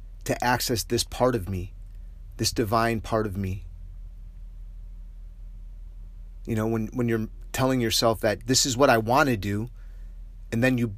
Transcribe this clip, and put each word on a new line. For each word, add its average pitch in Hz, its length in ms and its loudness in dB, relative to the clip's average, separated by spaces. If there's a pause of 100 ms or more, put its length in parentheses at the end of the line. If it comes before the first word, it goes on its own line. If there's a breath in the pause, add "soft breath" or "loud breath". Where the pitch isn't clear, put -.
(240)
to - 200 0
access 123 400 2
this - 180 2
part 123 320 2
of 92 140 -2
me, 90 240 -4 (640)
this 107 160 0
divine 113 480 2
part 107 260 0
of 95 100 -4
me? 98 280 -2 (2750)
You 117 100 -2
know, 110 120 2
when, 113 220 0
when 120 200 0
you're 110 200 2 (220)
telling 131 300 4
yourself 113 400 4
that 107 260 2
this 127 200 4
is 123 100 0
what 135 140 8
I 117 80 8
wanna 123 380 4
do, 101 340 -2 (840 soft breath)
and 117 100 2
then 131 160 6
you, 113 200 0